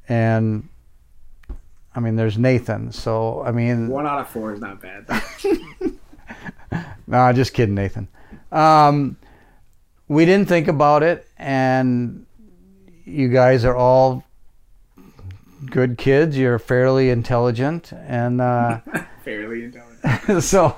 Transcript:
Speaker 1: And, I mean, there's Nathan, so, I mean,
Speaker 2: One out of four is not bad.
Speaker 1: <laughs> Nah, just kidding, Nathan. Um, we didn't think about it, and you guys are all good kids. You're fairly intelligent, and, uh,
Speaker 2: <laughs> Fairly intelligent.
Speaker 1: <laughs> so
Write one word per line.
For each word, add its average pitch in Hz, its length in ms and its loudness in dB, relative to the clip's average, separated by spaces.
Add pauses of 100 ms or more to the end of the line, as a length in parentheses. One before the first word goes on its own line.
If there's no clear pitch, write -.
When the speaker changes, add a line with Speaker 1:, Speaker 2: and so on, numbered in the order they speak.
Speaker 1:
And, 113 580 0 (1300)
I 123 40 -8
mean, 113 160 -2
there's 110 220 -2
Nathan, 117 540 -2
so, 113 540 -6
I 120 60 -4
mean, 117 360 -2
Speaker 2:
One 143 200 -6
out 143 120 -4
of - 100 -10
four 110 240 -10
is 104 60 -14
not 98 220 -14
bad. 95 240 -20 (380)
Speaker 1:
<laughs> 403 560 -6 (1080)
Nah, 123 260 4
just 123 200 0
kidding, 107 220 0
Nathan. 98 320 -6 (440)
Um, 147 680 4 (920)
we 156 180 4
didn't 190 220 4
think 170 200 2
about 147 340 4
it, 165 260 0 (120)
and 131 840 -2 (800)
you 139 240 -2
guys 127 360 4
are 123 100 2
all 127 480 2 (1400)
good 127 320 0
kids. 139 400 2
You're 123 220 2
fairly 131 500 2
intelligent, 123 840 -2
and, 123 480 -4
uh, 120 380 0 (220)
Speaker 2:
<laughs> - 220 -20
Fairly 113 420 -10
intelligent. 131 800 -2
Speaker 1:
<laughs> - 0 -
so 180 340 2